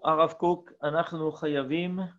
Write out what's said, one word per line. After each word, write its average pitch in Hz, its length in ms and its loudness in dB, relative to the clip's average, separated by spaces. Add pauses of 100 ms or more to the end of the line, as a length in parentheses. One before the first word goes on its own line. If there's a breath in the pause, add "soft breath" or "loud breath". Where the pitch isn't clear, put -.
הרב 160 300 4
קוק, 175 360 0 (140)
אנחנו 156 480 -2
חייבים 156 680 -2 (200)